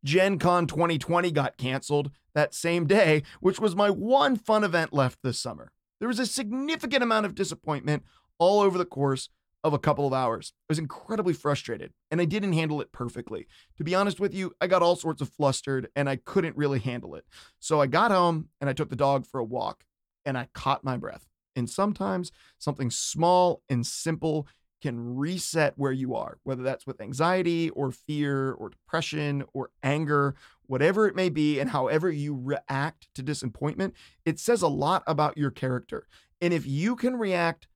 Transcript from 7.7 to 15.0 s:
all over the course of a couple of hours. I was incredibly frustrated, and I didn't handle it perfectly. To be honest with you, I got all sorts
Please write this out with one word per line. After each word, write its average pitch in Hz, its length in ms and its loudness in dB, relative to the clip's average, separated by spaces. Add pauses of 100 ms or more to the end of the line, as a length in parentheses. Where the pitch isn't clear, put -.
all 196 220 6
over 190 180 4
the 180 80 0
course 135 420 -2 (360)
of 151 100 2
a 143 40 0
couple 143 280 2
of 131 80 0
hours. 123 420 -2
I - 140 -10
was 156 80 0
incredibly 175 560 -2
frustrated, 135 580 -4 (180)
and 165 100 0
I 175 40 4
didn't 175 300 0
handle 151 260 0
it - 120 -10
perfectly. 117 560 -10 (280)
To - 80 -6
be 165 120 0
honest 202 240 0
with 202 120 0
you, 185 280 -6
I 185 80 0
got 185 120 6
all 175 160 6
sorts 160 240 -6